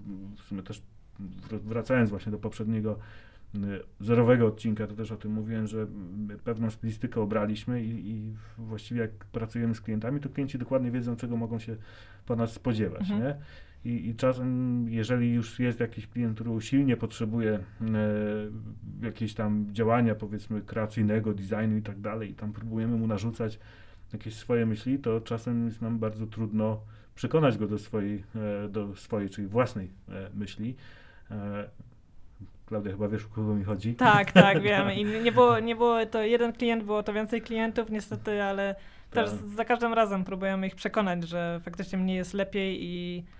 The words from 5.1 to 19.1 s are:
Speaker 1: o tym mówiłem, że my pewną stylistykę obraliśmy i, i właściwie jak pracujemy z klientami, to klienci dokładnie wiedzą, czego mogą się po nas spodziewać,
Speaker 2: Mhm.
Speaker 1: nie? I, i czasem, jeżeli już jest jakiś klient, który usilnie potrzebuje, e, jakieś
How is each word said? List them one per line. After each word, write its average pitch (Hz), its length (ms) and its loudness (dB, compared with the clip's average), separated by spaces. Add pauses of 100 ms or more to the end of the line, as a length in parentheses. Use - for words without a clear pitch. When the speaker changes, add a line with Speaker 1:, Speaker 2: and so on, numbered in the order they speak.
Speaker 1:
o 107 60 -6
tym 107 140 -6
mówiłem, 110 360 -2
że 107 200 -4 (400)
my 101 100 -10
pewną 113 320 -2
stylistykę 113 520 -2
obraliśmy 107 640 0
i, 110 260 -4
i 110 240 -6 (240)
właściwie 113 440 -4
jak 110 100 -2
pracujemy 113 640 -2
z - 60 -8
klientami, 113 380 -2
to 143 100 -4
klienci 135 280 -4
dokładnie 123 340 0
wiedzą, 120 240 -2
czego 117 220 -2
mogą 113 220 -2
się 113 160 -8 (500)
po 120 100 0
nas 113 160 2
spodziewać, 110 500 0 (100)
Speaker 2:
Mhm. 151 100 2
Speaker 1:
nie? 147 140 0 (560)
I, 117 180 -2
i 113 60 -2
czasem, 127 760 2
jeżeli 120 440 2
już 120 260 0
jest 123 200 2
jakiś 113 280 -2
klient, 117 280 0
który 113 140 -4
usilnie 120 480 4
potrzebuje, 110 560 0 (280)
e, 107 1200 -2
jakieś 110 280 -4